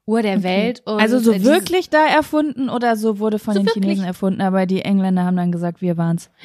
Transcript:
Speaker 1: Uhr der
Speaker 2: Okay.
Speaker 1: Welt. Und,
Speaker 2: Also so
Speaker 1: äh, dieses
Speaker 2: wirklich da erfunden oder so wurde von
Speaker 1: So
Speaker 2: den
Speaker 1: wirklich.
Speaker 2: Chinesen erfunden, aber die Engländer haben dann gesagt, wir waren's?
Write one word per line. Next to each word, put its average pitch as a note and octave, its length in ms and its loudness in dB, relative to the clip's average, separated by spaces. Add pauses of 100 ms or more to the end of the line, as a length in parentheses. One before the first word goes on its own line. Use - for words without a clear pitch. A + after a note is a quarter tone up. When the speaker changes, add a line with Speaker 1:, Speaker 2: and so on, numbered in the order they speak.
Speaker 1:
Uhr A3+ 160 0
der G3 160 0
Speaker 2:
Okay. F#3+ 60 0
Speaker 1:
Welt. G3+ 420 -2
Und, A3 140 -4
Speaker 2:
Also G#3+ 180 4
so A3+ 140 4
Speaker 1:
äh, - 20 4
dieses G3+ 180 4
Speaker 2:
wirklich F4 380 0
da D#4 160 4
erfunden D4 640 0
oder A#3 260 0
so G#3+ 220 -2
wurde G#3+ 200 -2
von G#3+ 140 -4
Speaker 1:
So G3+ 80 2
Speaker 2:
den G3 60 0
Speaker 1:
wirklich. D#4 180 0
Speaker 2:
Chinesen G3 220 0
erfunden, F#3+ 340 -4
aber F#3+ 240 0
die F#3 180 -2
Engländer F#3+ 420 0
haben F3+ 120 0
dann F3 160 -2
gesagt, F3 300 -6
wir F3 160 -2
waren's? E3+ 320 -2 (140)